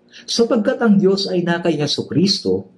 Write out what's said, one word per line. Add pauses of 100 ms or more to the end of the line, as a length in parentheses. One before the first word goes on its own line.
(260)
Sapagkat
ang
Diyos
ay
na
kay
Jesu
Kristo,